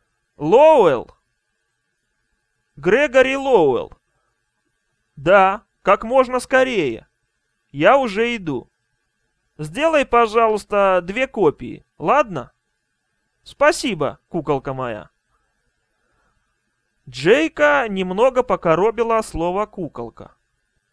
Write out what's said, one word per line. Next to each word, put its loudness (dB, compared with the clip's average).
«Лоуэлл?» 4
«Грегори 0
Лоуэлл?» 0
«Да, 2
как 0
можно 0
скорее. -2
Я 4
уже -2
иду. -8
Сделай, 0
пожалуйста, 0
две -6
копии, -4
ладно?» -2
«Спасибо, -2
куколка -6
моя». -10
Джейка 0
немного -2
покоробило 0
слово -6
«куколка». -14